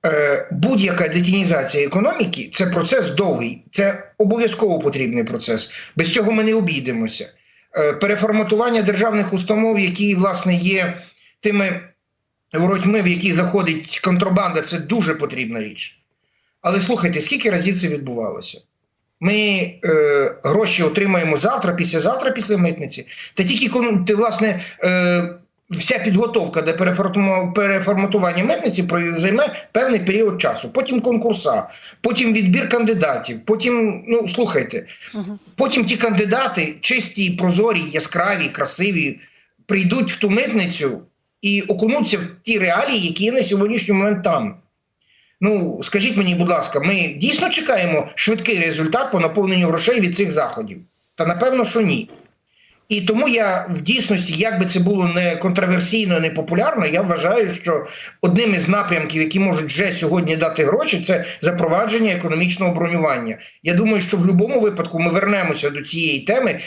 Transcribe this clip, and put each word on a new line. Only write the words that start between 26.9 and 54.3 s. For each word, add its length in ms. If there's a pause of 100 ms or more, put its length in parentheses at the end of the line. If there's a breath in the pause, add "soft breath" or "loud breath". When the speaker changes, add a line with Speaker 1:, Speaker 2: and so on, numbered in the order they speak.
Speaker 1:
переформатування 880
митниці 400
про-, 340
займе 380 (160 loud breath)
певний 280
період 420
часу. 280
Потім 320
конкурса, 640 (380 loud breath)
потім 320
відбір 360
кандидатів, 760
потім, 640
ну, 280
слухайте, 500 (280 loud breath)
Speaker 2:
Мгм. 260 (160)
Speaker 1:
потім 300
ті 120
кандидати, 840
чисті, 480
прозорі, 520 (100)
яскраві, 580
красиві, 720 (460 loud breath)
прийдуть 460
в 80
ту 100
митницю 720 (400)
і 200
окунуться 560
в 40 (220)
ті 160
реалії, 480
які 160
є 80
на 120
сьогоднішній 500
момент 300
там. 320 (840 soft breath)
Ну, 420
скажіть 340
мені, 180
будь 140
ласка, 300
ми 380
дійсно 320
чекаємо 680
швидкий 440
результат 520
по 80
наповненню 480
грошей 320
від 180
цих 140
заходів? 460 (380)
Та 100
напевно, 400
що 160
ні. 280 (800 soft breath)
І 120
тому 260
я 420
в 120
дійсності, 520